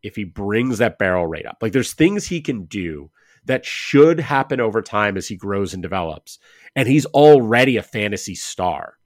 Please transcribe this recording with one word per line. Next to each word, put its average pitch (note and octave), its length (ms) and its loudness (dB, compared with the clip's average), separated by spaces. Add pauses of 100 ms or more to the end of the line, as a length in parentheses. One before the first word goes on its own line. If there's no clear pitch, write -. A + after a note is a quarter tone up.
if G#2+ 120 -14
he G#2+ 100 -8
brings G#2 540 -2
that A#2 200 0
barrel F#2 280 0
rate D#2+ 200 -8
up, - 160 -16
like, A2+ 100 -4
there's B2+ 220 -2
things G3 320 0
he F3 140 -6
can A2+ 260 -8
do D#2+ 440 -10 (360)
that C3 180 -2
should D#3 560 4
happen C3+ 400 -2
over A2 220 0
time G#2 340 -2
as F#2 100 -8
he G2+ 100 -10
grows G2 360 -4
and F#2 100 -10
develops. E2+ 560 -8 (380)
And C3+ 100 0
he's C3+ 200 2
already C3 720 6
a F#2+ 40 -4
fantasy G#2 520 -6
star - 720 -8